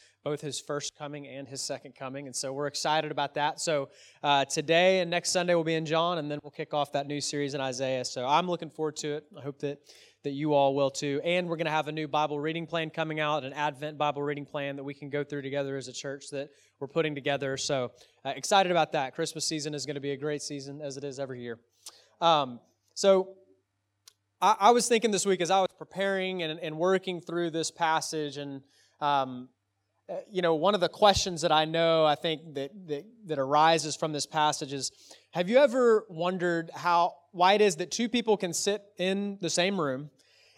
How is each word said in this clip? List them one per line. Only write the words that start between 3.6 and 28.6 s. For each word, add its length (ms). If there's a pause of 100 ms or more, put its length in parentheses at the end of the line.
So, 260 (340)
uh, 220
today 560
and 100
next 200
Sunday 240
we'll 100
be 80
in 140
John, 320
and 120
then 120
we'll 80
kick 240
off 180
that 140
new 160
series 320
in 80
Isaiah. 420
So 220
I'm 200
looking 220
forward 280
to 180
it. 100 (100)
I 60
hope 200
that, 180 (440)
that 100
you 200
all 220
will 160
too. 340
And 240
we're 80
gonna 140
have 180
a 40
new 160
Bible 300
reading 280
plan 240
coming 300
out, 220
an 120
Advent 420
Bible 260
reading 220
plan 320
that 80
we 80
can 160
go 160
through 160
together 380
as 100
a 60
church 380
that 180 (280)
we're 100
putting 260
together. 420
So, 360 (300)
uh, 140
excited 340
about 220
that. 220
Christmas 320
season 260
is 140
gonna 120
be 120
a 80
great 240
season, 400
as 160
it 60
is 140
every 220
year. 180 (600)
Um, 400 (340)
so 420 (1080)
I, 160
I 140
was 160
thinking 240
this 120
week 160
as 120
I 80
was 80 (100)
preparing 640
and, 160
and 200
working 420
through 300
this 200
passage, 680
and, 220 (400)